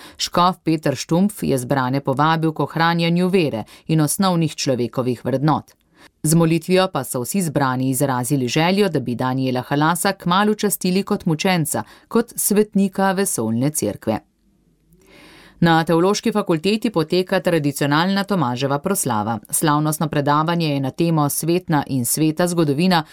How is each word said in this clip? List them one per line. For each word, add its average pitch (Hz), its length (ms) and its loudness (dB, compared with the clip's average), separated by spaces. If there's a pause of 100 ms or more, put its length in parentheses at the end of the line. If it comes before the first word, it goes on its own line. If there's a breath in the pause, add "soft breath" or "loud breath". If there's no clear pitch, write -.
(160 loud breath)
Škof 180 480 0
Peter 156 320 -2
Štumpf 185 460 -2
je 139 160 0
zbrane 131 420 -2
povabil 156 520 0
k 156 80 -6
ohranjanju 170 680 0
vere 147 360 0 (220 loud breath)
in 160 140 2
osnovnih 165 540 0
človekovih 123 680 -2
vrednot. 131 500 0 (480 soft breath)
Z 156 120 0
molitvijo 170 580 2
pa 135 120 -4
so 127 160 -6
vsi 185 220 -4
zbrani 131 480 0
izrazili 127 580 0
željo, 190 400 2
da 156 120 -2
bi 120 140 -4
Daniela 127 480 -2
Halasa 160 500 0
kmalu 202 420 0
častili 190 480 0
kot - 240 -4
mučenca, 160 560 0 (260 loud breath)
kot - 280 0
svetnika 196 760 0
vesoljne 131 580 -2
cerkve. 107 500 -4 (1400 loud breath)
Na 165 240 4
Teološki 185 480 2
fakulteti 202 580 0
poteka 180 500 0
tradicionalna 165 840 0
Tomaževa 139 540 -2
proslava. 117 600 -2 (120)
Slavnostno 151 580 0
predavanje 156 600 0
je 139 120 -2
na 135 100 -2
temo 160 380 0
Svetna 160 580 0
in 127 180 -2
sveta 156 420 0
zgodovina 170 560 2 (100)